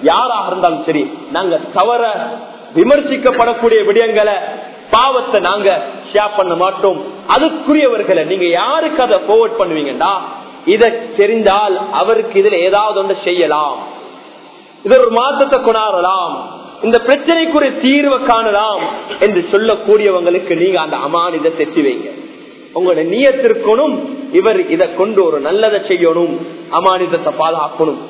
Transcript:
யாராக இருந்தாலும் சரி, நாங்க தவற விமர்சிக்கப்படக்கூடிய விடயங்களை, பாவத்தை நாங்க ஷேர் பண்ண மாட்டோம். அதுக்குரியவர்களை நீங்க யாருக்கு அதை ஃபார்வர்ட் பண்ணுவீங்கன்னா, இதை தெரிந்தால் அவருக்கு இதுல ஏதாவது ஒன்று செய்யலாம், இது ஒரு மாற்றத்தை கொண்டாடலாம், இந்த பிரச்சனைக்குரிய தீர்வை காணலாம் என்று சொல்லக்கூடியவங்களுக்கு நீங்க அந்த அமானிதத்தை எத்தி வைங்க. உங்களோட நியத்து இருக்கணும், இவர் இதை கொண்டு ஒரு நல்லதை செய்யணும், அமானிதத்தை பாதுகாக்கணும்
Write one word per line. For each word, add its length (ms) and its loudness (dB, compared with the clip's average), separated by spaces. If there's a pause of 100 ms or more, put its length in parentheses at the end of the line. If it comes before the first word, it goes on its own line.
யாராக 440 2
இருந்தாலும் 360 0
சரி, 200 0 (280)
நாங்க 280 -2 (140)
தவற 400 0 (600)
விமர்சிக்கப்படக்கூடிய 1080 2
விடயங்களை, 500 2 (560)
பாவத்தை 480 2
நாங்க 420 0 (320)
ஷேர் 240 0
பண்ண 180 0
மாட்டோம். 440 0 (280)
அதுக்குரியவர்களை 960 2
நீங்க 200 -2
யாருக்கு 580 0
அதை 140 2
ஃபார்வர்ட் 420 2
பண்ணுவீங்கன்னா, 520 -2 (540)
இதை 260 4 (240)
தெரிந்தால் 600 2 (140)
அவருக்கு 500 0
இதுல 120 4
ஏதாவது 460 2
ஒன்று 240 -2
செய்யலாம், 540 0 (1040)
இது 160 6
ஒரு 100 4
மாற்றத்தை 500 0
கொண்டாடலாம், 760 0 (460)
இந்த 160 2
பிரச்சனைக்குரிய 840 2
தீர்வை 440 2
காணலாம் 600 0 (360)
என்று 320 2
சொல்லக்கூடியவங்களுக்கு 1040 2
நீங்க 260 0
அந்த 160 -4
அமானிதத்தை 640 -2
எத்தி 220 0
வைங்க. 260 -2 (680)
உங்களோட 280 0
நியத்து 420 2
இருக்கணும், 500 2 (360)
இவர் 280 2 (100)
இதை 260 2
கொண்டு 280 2
ஒரு 160 0
நல்லதை 400 0
செய்யணும், 540 0 (380)
அமானிதத்தை 680 0
பாதுகாக்கணும் 600 -2 (100)